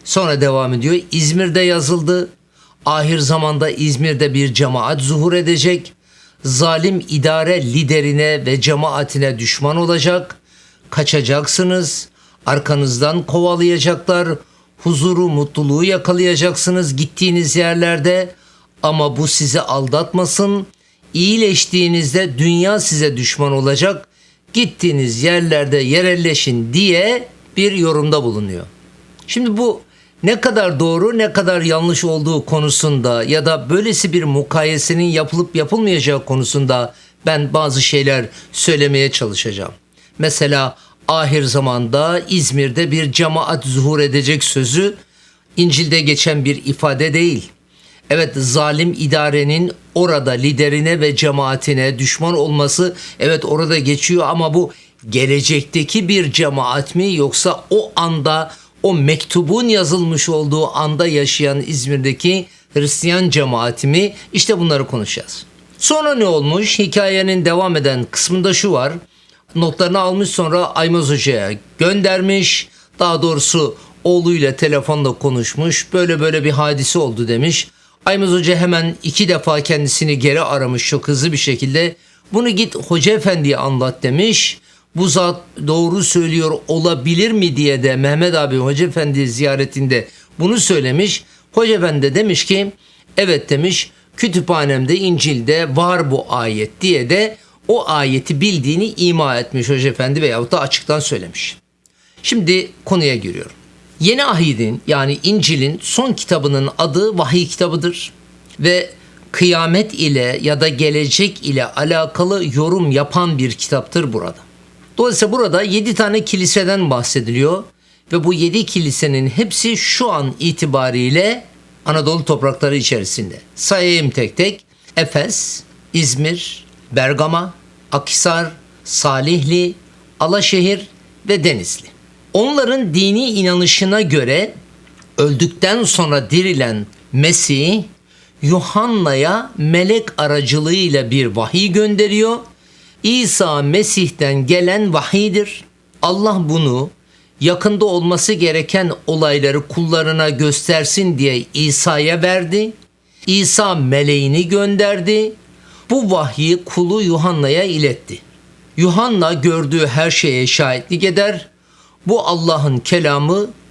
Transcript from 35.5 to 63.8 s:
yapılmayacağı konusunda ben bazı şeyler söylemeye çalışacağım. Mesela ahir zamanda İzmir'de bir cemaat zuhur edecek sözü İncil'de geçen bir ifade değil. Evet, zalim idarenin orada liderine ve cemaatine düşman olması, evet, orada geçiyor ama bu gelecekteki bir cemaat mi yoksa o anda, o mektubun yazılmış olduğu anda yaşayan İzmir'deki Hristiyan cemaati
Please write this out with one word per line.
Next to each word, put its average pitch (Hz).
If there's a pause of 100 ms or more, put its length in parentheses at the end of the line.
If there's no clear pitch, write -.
yapılmayacağı 156
konusunda 131 (320)
ben 147
bazı 143
şeyler 135 (260)
söylemeye 143
çalışacağım. 101 (460)
Mesela 143 (320)
ahir 151
zamanda 135
İzmir'de 143
bir 151
cemaat 160
zuhur 135
edecek 143
sözü 147 (600)
İncil'de 165
geçen 147
bir 135
ifade 143
değil. 165 (600)
Evet, 156
zalim 151
idarenin 151 (220)
orada 156
liderine 147
ve 147
cemaatine 135
düşman 156
olması, 147 (240)
evet, 156
orada 160
geçiyor 147
ama 160
bu 175 (380)
gelecekteki 143
bir 185
cemaat 139
mi 190
yoksa 147
o 214
anda, 160 (280)
o 196
mektubun 165
yazılmış 170
olduğu 156
anda 151
yaşayan 143
İzmir'deki 139 (280)
Hristiyan 165
cemaati 123